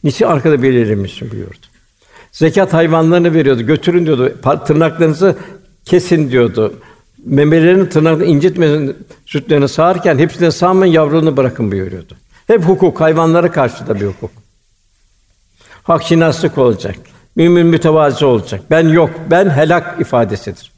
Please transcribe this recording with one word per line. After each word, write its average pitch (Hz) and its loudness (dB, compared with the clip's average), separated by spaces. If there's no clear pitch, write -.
"Niçin 156 0
arkada 147 0
belirlemiyorsun?" 110 -2
buyurdu. 101 -16
Zekat 170 0
hayvanlarını 165 2
veriyordu. 135 2
"Götürün." 160 0
diyordu. 131 -2
"Pa-, 147 -2
tırnaklarınızı 160 0
kesin." 170 0
diyordu. 113 0
"Memelerini 156 2
tırnaklarını 160 0
incitmeyin, 151 0
sütlerini 143 0
sağarken 170 0
hepsini 165 0
sağmayın, 185 2
yavrunu 156 0
bırakın." 123 -2
buyuruyordu. 92 -8
Hep 208 2
hukuk, 180 0
hayvanlara 165 2
karşı 127 -4
da 104 -8
bir 101 -4
hukuk. 101 -10
Hak 165 0
şinaslık 165 0
olacak. 110 0
Mümin 170 4
mütevazi 156 0
olacak. 110 0
"Ben 160 2
yok, 160 2
ben 180 2
helak" 156 0
ifadesidir. 107 -4